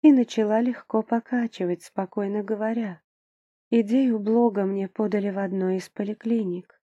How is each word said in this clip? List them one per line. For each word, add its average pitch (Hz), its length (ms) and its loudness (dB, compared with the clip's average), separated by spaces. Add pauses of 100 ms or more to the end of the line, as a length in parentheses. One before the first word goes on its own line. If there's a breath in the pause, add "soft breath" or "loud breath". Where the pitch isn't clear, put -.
и 302 100 10
начала 226 480 2
легко 233 420 -2
покачивать, 233 800 -4
спокойно 202 600 -6
говоря. 214 580 -4 (680)
Идею 233 480 2
блога 214 460 2
мне 196 240 -2
подали 202 420 -2
в 190 80 -6
одной 190 400 -2
из 180 100 -10
поликлиник. 208 920 -6 (120)